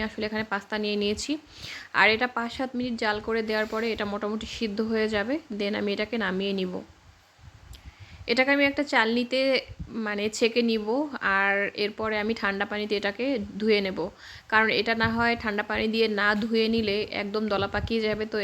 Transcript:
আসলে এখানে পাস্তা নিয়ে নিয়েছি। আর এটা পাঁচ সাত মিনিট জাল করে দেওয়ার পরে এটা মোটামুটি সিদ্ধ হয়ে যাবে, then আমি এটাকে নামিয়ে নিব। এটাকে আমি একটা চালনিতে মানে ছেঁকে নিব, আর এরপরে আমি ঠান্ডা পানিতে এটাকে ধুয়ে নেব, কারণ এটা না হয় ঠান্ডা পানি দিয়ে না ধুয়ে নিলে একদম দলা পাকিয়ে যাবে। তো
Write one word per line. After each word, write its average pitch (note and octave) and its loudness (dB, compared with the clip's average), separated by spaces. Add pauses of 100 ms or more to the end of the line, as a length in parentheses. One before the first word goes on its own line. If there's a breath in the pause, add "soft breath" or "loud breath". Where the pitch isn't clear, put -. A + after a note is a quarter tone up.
আসলে G#3+ -6
এখানে G#3+ -4
পাস্তা G3+ -4
নিয়ে G#3 0
নিয়েছি। G#3 -2 (680 loud breath)
আর F#3+ 8
এটা B3 0
পাঁচ A#3 -4
সাত C4 -4
মিনিট B3 -2
জাল G#3+ 2 (100)
করে A3+ 0
দেওয়ার G#3+ 0
পরে A3 -2
এটা G#3 -4
মোটামুটি G#3+ -4 (120)
সিদ্ধ G#3 -2 (140)
হয়ে A3 2
যাবে, G#3 0 (260)
then G3+ 0
আমি G3+ 0
এটাকে G#3+ -4 (100)
নামিয়ে F#3+ 0
নিব। F#3 -2 (1600 loud breath)
এটাকে C4 4
আমি C#4+ 4
একটা C#4+ -2 (100)
চালনিতে A#3+ 2 (640)
মানে G#3 -4 (140)
ছেঁকে A#3 4
নিব, G#3+ 0 (480)
আর G3 4 (300)
এরপরে G#3+ -2
আমি A3 0
ঠান্ডা G3 0
পানিতে G#3 -2
এটাকে G3+ -2 (360)
ধুয়ে G#3+ 6
নেব, F#3+ -4 (520 loud breath)
কারণ A3 6 (100)
এটা A#3 2 (100)
না A3+ 2 (100)
হয় A#3 2 (100)
ঠান্ডা G#3 -2
পানি G#3+ 0
দিয়ে A3+ 4 (120)
না G#3 4 (160)
ধুয়ে A3+ 2 (100)
নিলে G#3 2 (240)
একদম G#3 -2
দলা G3 0
পাকিয়ে A3+ 0
যাবে। G#3+ 0
তো A3 -2